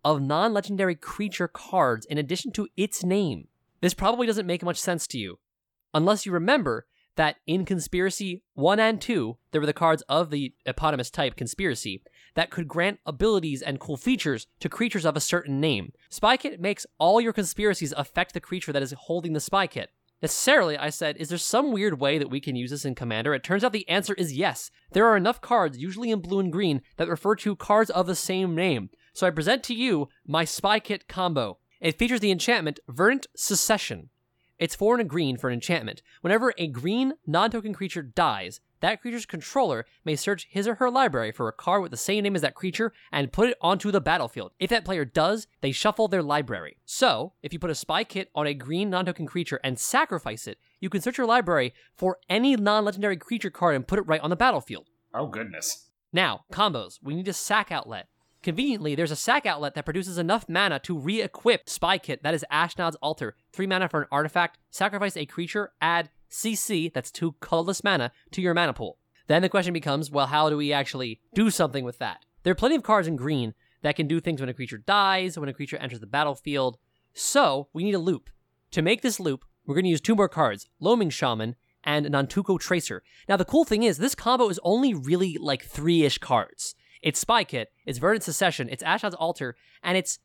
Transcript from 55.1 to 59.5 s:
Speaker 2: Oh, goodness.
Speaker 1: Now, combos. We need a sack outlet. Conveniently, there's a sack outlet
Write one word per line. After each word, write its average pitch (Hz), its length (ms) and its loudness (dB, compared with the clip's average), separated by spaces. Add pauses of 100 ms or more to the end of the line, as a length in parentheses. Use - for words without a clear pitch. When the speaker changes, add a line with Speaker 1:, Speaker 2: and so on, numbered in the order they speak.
Speaker 2:
Oh, 143 140 -4
goodness. 104 640 -8 (220)
Speaker 1:
Now, 165 400 0
combos. 143 500 -2
We 143 140 -8
need 185 100 -6
a 196 60 -4
sack 202 400 0
outlet. 110 340 -8 (360)
Conveniently, 170 540 -2
there's 156 160 0
a 147 40 -4
sack 269 300 0
outlet 147 300 -4